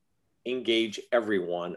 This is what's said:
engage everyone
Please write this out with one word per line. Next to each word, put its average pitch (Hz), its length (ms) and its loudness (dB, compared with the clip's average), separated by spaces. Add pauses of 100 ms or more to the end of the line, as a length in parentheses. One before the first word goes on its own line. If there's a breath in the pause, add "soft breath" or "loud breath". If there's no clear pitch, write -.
(460)
engage 113 560 0 (100)
everyone 87 640 0